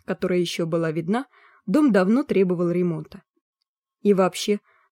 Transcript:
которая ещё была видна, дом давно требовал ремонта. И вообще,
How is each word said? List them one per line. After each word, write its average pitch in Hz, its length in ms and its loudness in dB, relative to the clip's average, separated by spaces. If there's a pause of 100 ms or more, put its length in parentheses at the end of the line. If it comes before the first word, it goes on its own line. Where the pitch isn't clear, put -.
которая 180 340 -4
ещё 175 260 -4
была 165 260 -2
видна, 170 360 -4 (420)
дом 285 220 4
давно 208 320 2
требовал 180 480 0
ремонта. 175 500 -4 (800)
И 202 120 4
вообще, 190 460 0 (320)